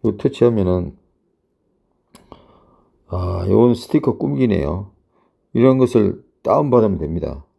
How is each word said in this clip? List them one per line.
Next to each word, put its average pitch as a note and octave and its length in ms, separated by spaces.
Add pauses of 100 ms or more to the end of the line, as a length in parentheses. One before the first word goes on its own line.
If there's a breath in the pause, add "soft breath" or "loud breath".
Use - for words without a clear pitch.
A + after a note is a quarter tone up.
이거 A2 140
터치하면은, F#2 760 (2000 soft breath)
아, F2+ 420
요건 A#2 240
스티커 - 440
꾸미기네요. G2+ 760 (640)
이런 C3 240
것을 A#2+ 460 (200)
다운받으면 A#2+ 560
됩니다. D2 460 (140)